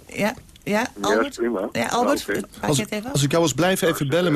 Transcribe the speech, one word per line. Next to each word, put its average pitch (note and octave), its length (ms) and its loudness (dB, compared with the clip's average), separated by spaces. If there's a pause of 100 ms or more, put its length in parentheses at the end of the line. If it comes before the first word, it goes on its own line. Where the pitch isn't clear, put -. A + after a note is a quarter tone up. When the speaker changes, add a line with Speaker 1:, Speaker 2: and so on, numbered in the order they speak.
Speaker 1:
Ja? - 280 -2 (280)
Ja, G#3 180 0
Speaker 2:
Ja, B3 60 -2 (140)
Speaker 1:
Albert? G#3 300 2
Speaker 2:
is - 60 -14
prima. A3+ 360 -2
Speaker 1:
Ja, A#3 160 -2
Albert, B3 400 2
Speaker 2:
Oké. G3 40 0
Speaker 1:
eh, G3 80 0 (200)
pak - 80 -2
Speaker 3:
Als, D3 80 4
Speaker 1:
je G#3 60 2
het G#3 100 -6
even G#3+ 140 -6
af? C4+ 60 -8
Speaker 3:
als C#3+ 100 0
ik C#3 80 2
jou E3 120 4
was, D#3 100 2
blijf E3+ 200 2
even F#3+ 140 0
Speaker 2:
Hartstikke D3+ 280 0
Speaker 3:
bellen F3 180 2
met - 40 4